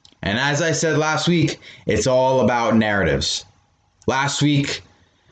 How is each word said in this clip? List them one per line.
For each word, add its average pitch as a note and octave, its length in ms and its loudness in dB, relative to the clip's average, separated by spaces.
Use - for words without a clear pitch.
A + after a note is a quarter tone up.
And G#2 180 -2
as C#3+ 220 -2
I D#3+ 100 0
said D3+ 260 -2
last D3+ 300 -2
week, E3 320 0
it's G#2+ 220 0
all C3 320 2
about A#2 380 2
narratives. F#2+ 680 0
Last C3+ 340 -2
week, C#3+ 400 0